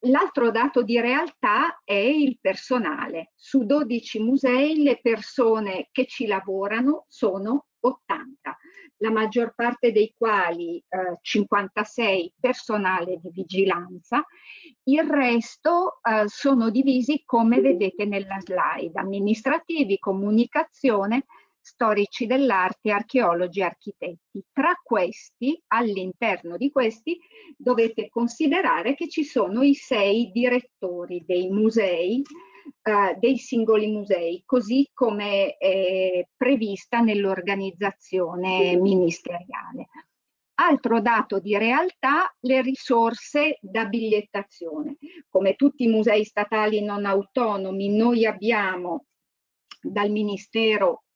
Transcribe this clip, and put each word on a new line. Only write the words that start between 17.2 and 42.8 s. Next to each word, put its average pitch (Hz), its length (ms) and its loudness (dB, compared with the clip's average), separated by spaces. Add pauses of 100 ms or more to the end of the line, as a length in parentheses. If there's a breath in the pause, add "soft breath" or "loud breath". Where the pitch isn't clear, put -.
come 233 380 4
vedete 208 440 2
nella 196 340 -6
slide, 170 600 -4
amministrativi, 214 1000 -2
comunicazione, 214 1300 0 (420 soft breath)
storici 214 580 -2
dell'arte, 214 680 0
archeologi, 180 680 0
architetti. - 800 -8 (120)
Tra 302 280 2
questi, - 840 -4
all'interno 190 880 -2
di 262 160 -2
questi, 254 480 -2 (380 loud breath)
dovete 226 500 0
considerare 277 880 0
che 311 140 -8
ci 302 160 -4
sono 214 380 0
i 285 100 6
sei 220 580 0
direttori 180 960 -4
dei 180 240 -2
musei, 208 720 2 (600 loud breath)
eh, 202 360 2
dei 240 180 2
singoli 220 500 2
musei, 196 580 -2
così 247 480 0
come 208 640 -2
è 185 680 0 (120)
prevista 233 640 -2
nell'organizzazione 190 1800 -2
ministeriale. 180 1120 -2 (680 loud breath)
Altro 247 420 2
dato 220 380 0
di 202 180 -2
realtà, 269 840 0
le 262 220 2
risorse 262 960 0